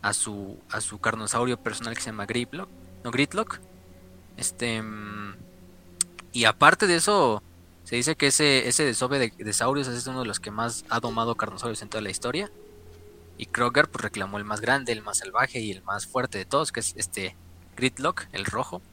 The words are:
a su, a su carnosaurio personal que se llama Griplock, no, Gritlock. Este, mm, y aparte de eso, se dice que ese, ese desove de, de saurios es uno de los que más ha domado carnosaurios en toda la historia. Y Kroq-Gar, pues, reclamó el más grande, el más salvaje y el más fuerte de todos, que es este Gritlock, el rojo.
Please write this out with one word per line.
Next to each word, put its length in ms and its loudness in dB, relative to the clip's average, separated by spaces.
a 120 0
su, 440 -6
a 100 -4
su 180 -8
carnosaurio 580 0
personal 360 -6
que 80 -6
se 60 -6
llama 180 -8
Griplock, 420 -4
no, 80 -6
Gritlock. 480 0
Este, 440 -4
mm, 540 -10
y 140 2
aparte 420 8
de 80 8
eso, 480 4
se 140 -6
dice 180 2
que 120 2
ese, 400 4
ese 180 2
desove 340 2
de, 180 2
de 160 -4
saurios 340 0
es 200 -6
uno 140 -6
de 40 -2
los 140 -4
que 100 -10
más 400 -4
ha 100 0
domado 360 0
carnosaurios 480 -6
en 60 -14
toda 120 -4
la 80 -6
historia. 400 -4
Y 100 -10
Kroq-Gar, 400 2
pues, 160 -8
reclamó 340 -4
el 80 -6
más 160 -6
grande, 300 0
el 100 -4
más 180 -4
salvaje 400 -2
y 120 -4
el 120 -10
más 220 -6
fuerte 320 -4
de 80 -6
todos, 260 0
que 100 -6
es 160 -4
este 380 -6
Gritlock, 560 -2
el 140 -6
rojo. 360 -4